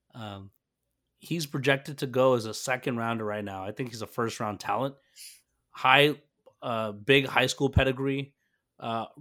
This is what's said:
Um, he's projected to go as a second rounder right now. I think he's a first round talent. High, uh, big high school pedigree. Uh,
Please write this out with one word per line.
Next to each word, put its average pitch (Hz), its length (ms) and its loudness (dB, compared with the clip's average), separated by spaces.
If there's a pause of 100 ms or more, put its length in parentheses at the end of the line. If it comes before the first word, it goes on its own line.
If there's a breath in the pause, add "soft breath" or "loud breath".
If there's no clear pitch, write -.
(140)
Um, 101 360 -14 (680)
he's 160 280 -6
projected 139 540 -2
to 139 80 -4
go 127 260 4
as 110 120 0
a 107 80 -8
second 127 440 -4
rounder 113 260 -4
right 104 200 -6
now. 95 200 -8
I 104 80 -8
think 120 180 -8
he's 113 120 -12
a 101 40 -8
first 113 340 -4
round 107 200 -6
talent. 123 360 -4 (760 loud breath)
High, 143 500 4 (420)
uh, 113 300 -4
big 131 340 4
high 127 220 2
school 139 220 0
pedigree. 135 640 0 (460)
Uh, 113 260 -6 (140)